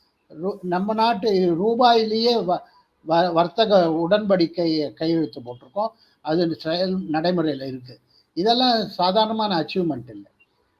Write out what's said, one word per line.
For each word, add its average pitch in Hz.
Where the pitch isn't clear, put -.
ரு-, 202
நம்ம 185
நாட்டு 208
ரூபாயிலேயே 226
வ-, 180
வ-, 170
வர்த்தக 175
உடன்படிக்கை 170
கையெழுத்து 160
போட்டிருக்கோம். 123
அது 160
செயல் 185
நடைமுறையில 156
இருக்கு. 127
இதெல்லாம் 226
சாதாரணமான 208
அச்சீவ்மெண்ட் 151
இல்ல. 101